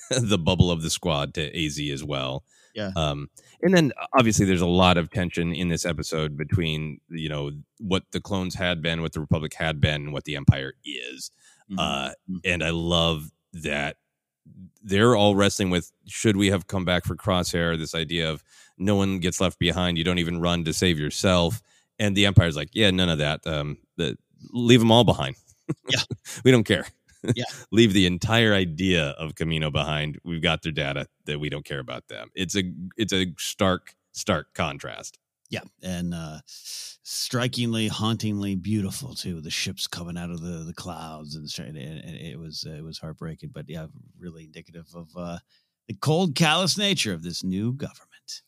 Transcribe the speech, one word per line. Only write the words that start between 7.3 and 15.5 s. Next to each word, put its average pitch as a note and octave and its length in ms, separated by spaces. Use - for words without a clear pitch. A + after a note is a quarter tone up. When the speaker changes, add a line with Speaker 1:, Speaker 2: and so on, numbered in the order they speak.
Speaker 1:
what F#2+ 320
the F#2 100
clones F#2 320
had F2 300
been, E2 180
what D#2+ 120
the E2 60
Republic D#2 360
had D#2 260
been, D2+ 220
and C#2+ 100
what C2+ 120
the D2 100
Empire C#2 380
is. C2 460
Speaker 2:
Mm-hmm. F#2 80
Speaker 1:
Uh, C#2+ 300
Speaker 2:
Mm-hmm. - 360
Speaker 1:
and F2 180
I E2 60
love E2 640
that D2 440
they're G#2+ 320
all G2+ 200
wrestling G2 360